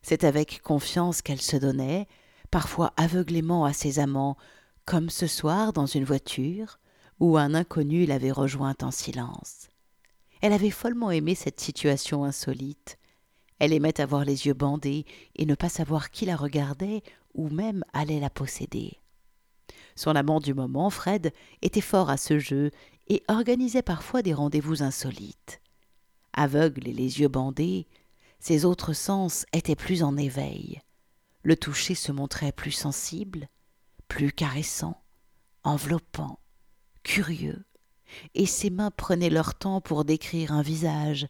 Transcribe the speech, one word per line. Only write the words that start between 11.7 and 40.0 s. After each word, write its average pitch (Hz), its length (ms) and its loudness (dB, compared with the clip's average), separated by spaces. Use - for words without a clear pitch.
insolite. 135 720 -6
Elle 151 140 4
aimait 156 280 2
avoir 143 240 2
les 139 220 0
yeux 139 80 4
bandés 143 500 0
et - 100 -2
ne 147 120 4
pas 175 120 -2
savoir 156 440 -2
qui - 140 -4
la 175 100 0
regardait 143 680 -2
ou 156 140 -4
même 190 340 -2
allait 151 280 -2
la 143 100 -2
posséder. - 680 -8
Son 156 180 0
amant 147 240 4
du 143 160 0
moment, 135 360 0
Fred, 185 420 -2
était - 200 2
fort 185 280 2
à 139 80 2
ce 151 220 2
jeu 143 320 0
et - 180 2
organisait 240 560 2
parfois 196 400 -2
des 185 100 2
rendez-vous 147 520 0
insolites. - 760 -8
Aveugle 143 540 2
et 120 60 -8
les 127 260 -4
yeux 147 80 4
bandés, 139 640 -2
ses 156 260 2
autres 180 280 2
sens 190 600 -2
étaient 160 220 2
plus 170 300 0
en 143 120 0
éveil. 139 640 -6
Le 160 140 6
toucher 151 400 -4
se - 160 -4
montrait 143 400 -2
plus - 180 -8
sensible, 165 800 -6
plus 143 240 0
caressant, 156 720 -4
enveloppant, 147 720 -2
curieux, 165 640 -2
et 196 120 4
ses - 240 0
mains 202 220 0
prenaient 175 380 2
leur 160 260 2
temps 190 240 0
pour 151 240 0